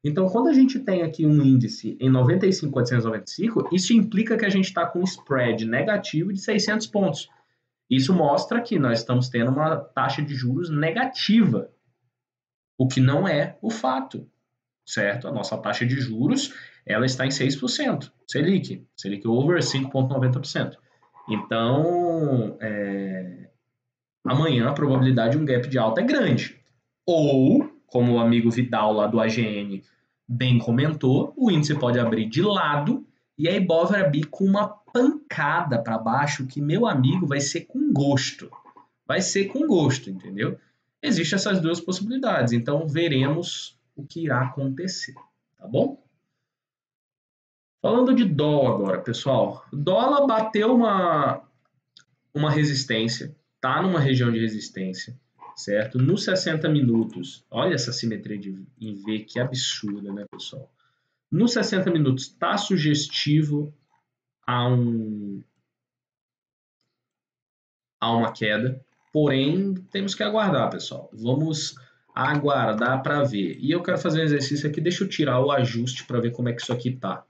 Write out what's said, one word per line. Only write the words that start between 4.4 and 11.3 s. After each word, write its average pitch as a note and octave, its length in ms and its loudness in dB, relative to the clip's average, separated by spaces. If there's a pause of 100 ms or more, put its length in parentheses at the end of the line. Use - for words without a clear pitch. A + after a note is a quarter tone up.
a G3 40 2
gente F#3+ 240 0
tá E3+ 120 0
com F3+ 160 -4
um - 20 2
spread A#2+ 640 0
negativo F3+ 680 -2
de G3 80 -4
seiscentos G#3+ 480 -2
pontos. F#3+ 420 -2 (600)
Isso C3 240 4
mostra E3 480 2
que F#3 180 -2
nós A#2 200 2
estamos B2 280 0
tendo A#2+ 240 0
uma D#3 240 0
taxa C#3+ 460 -2
de C#3+ 120 -4
juros C3 360 -2
negativa, F3+ 1000 2 (1080)